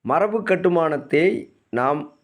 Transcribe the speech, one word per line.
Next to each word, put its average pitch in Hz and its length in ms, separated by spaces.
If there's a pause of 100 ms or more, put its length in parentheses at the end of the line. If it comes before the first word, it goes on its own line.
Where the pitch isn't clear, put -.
மரபு 202 420
கட்டுமானத்தை 170 1080 (160)
நாம் 143 540